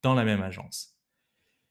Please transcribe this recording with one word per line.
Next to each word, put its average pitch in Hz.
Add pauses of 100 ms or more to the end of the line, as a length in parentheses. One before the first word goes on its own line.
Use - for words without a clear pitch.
dans 131
la 123
même 101
agence. 95 (720)